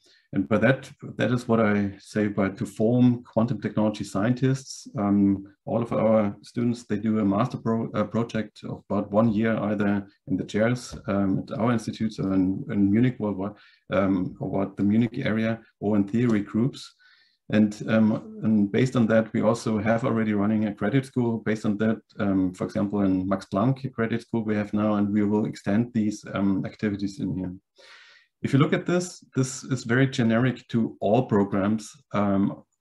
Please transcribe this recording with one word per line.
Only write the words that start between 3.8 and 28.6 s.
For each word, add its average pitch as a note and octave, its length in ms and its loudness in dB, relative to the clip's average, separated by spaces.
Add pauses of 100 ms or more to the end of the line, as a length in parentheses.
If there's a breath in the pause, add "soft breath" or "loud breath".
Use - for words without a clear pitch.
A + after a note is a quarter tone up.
scientists. B2 840 -2 (100)
Um, G2+ 480 2 (200 loud breath)
all A#2 180 -2
of A#2+ 100 -6
our A2 480 2
students, A#2+ 440 -4
they G#2 120 -2
do A2 220 0
a G#2 60 2
master G#2+ 320 0
pro-, A2+ 340 -4
uh, G#2 140 -2
project A2 580 -4
of - 260 -12
about G2 220 -4
one A2 200 4
year, A2 240 0
either G2+ 520 0 (180 loud breath)
in F#2 120 -2
the G2 80 -6
chairs, A#2 500 -2 (120)
um, G2 360 0
at - 160 -8
our A#2+ 120 2
institutes A2 460 -4
or G2 160 -2
in, F#2+ 380 0
in G2+ 180 4
Munich A#2+ 300 4
worldwide, G2+ 340 -4 (400 soft breath)
um, F#2+ 460 2
or F#2+ 100 -6
what G2 260 -2
the G2 80 -2
Munich A2 360 2
area, A2+ 400 -2 (200 loud breath)
or G#2+ 180 0
in G2 100 2
theory A2+ 340 2
groups. - 540 -4 (560 soft breath)
And, G#2+ 360 2
um, A2 560 2
and G#2 280 2
based C3 240 2
on A#2 120 4
that, A2 260 2
we A2 80 0
also A2 380 0
have A2+ 260 0
already A2 280 0
running G#2+ 340 2
a G#2 80 -6
credit C3 280 0
school. A#2 360 -2
Based G#2+ 260 -4
on G#2 120 0
that, A2 200 0 (220)
um, F#2+ 340 0
for G#2 100 -8
example, G2+ 380 -2
in F#2+ 260 0
Max F#2+ 240 -2
Planck A#2+ 400 0
Credit A2+ 300 -2
School A2+ 240 -4
we G#2+ 100 0
have G#2 160 -2
now, G#2+ 260 2
and G2+ 140 0
we G#2 120 2
will G#2+ 220 2
extend A2 460 -2
these, G#2+ 320 -2 (120)
um, G2 280 0
activities G2 560 -4
in - 160 -4
here. F#2 160 -6 (920 loud breath)
If A#2 100 -2
you C3+ 60 6
look D#3+ 120 4